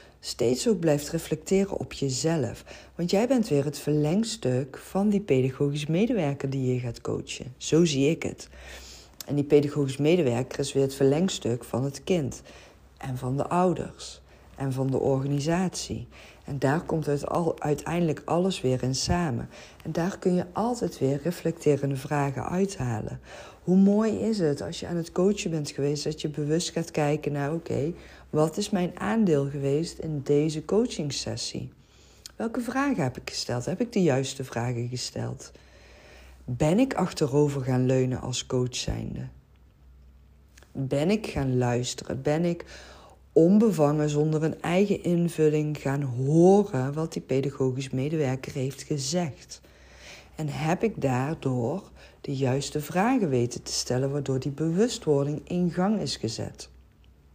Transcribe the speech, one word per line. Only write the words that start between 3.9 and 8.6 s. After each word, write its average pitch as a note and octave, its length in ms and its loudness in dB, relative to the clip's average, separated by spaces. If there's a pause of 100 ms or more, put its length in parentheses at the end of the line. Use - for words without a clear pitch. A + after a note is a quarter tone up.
van G3+ 320 0
die G3+ 120 2
pedagogisch C#3+ 640 2
medewerker D#3 640 0
die C3 240 0
je B2 60 0
gaat A#2+ 220 -6
coachen. - 560 -8
Zo E3 280 4
zie C#3 240 2
ik E3 140 -2
het. - 260 -10 (760)